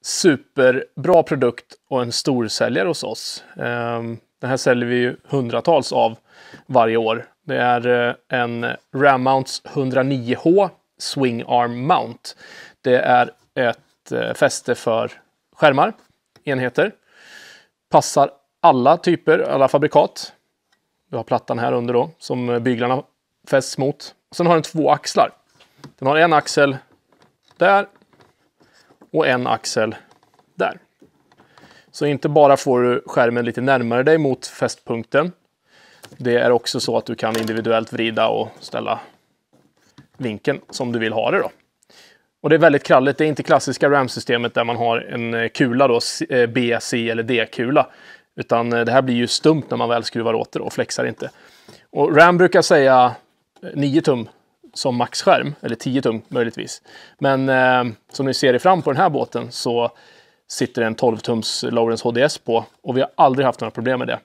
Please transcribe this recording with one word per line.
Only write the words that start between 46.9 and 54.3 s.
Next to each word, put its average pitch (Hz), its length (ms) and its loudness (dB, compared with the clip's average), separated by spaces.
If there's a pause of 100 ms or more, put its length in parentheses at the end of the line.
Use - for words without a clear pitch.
eller 113 140 -4
D-kula. 123 640 0 (480)
Utan, 117 380 -2
eh, 117 120 0
det 113 60 0
här 131 100 -2
blir 127 140 -4
ju 120 120 -2
stumt 151 420 0
när 123 80 -6
man 117 120 -4
väl 117 140 -2
skruvar 113 300 -4
åt 113 180 -6
det - 80 -10
och 104 140 -10
flexar 127 320 -6
inte. 123 240 -10 (600)
Och 151 260 0
ram 175 220 8
brukar 180 240 4
säga, 131 540 4 (480)
eh, 175 100 -14
nio 143 280 0
tum 123 280 0 (440)